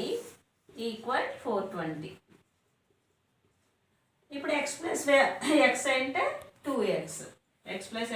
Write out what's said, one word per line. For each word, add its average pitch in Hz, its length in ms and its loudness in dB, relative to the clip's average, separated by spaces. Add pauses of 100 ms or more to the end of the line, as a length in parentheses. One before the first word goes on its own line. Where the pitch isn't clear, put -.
(880)
equal 233 380 -2 (160)
four 214 180 0 (140)
twenty. 156 380 -6 (2250)
ఇప్పుడు 302 260 -2
x - 60 -2 (140)
ప్లస్ - 280 -4
వే-, 269 240 8 (380)
x - 120 -2 (120)
అంటే 269 280 0 (420)
టూ 285 80 -2 (220)
ఎక్స్, 160 240 -6 (580)
x - 140 -12
ప్లస్ 233 240 -6